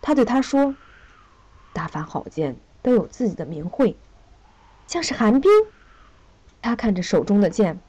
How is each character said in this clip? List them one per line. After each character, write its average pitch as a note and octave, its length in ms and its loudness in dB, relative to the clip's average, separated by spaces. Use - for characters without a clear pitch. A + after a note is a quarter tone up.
他 D4+ 120 0
对 C4+ 100 4
他 B3+ 180 0
说 C#4 320 0
，“大 D#3+ 140 -8
凡 D#3 180 -10
好 - 240 -10
剑 C#3 280 -6
都 B3+ 100 2
有 G#3+ 140 2
自 A#3+ 220 -6
己 E3+ 60 -6
的 D3+ 120 -10
名 D#3+ 220 -10
讳。 - 280 0
”“像 E4+ 160 -6
是 - 120 -6
寒 A#3 260 2
冰。” F#4+ 100 4
他 A#3 140 -2
看 A3 200 -2
着 F3+ 80 -4
手 E3+ 220 0
中 G3+ 160 2
的 F#3+ 80 2
剑 F#3 300 -2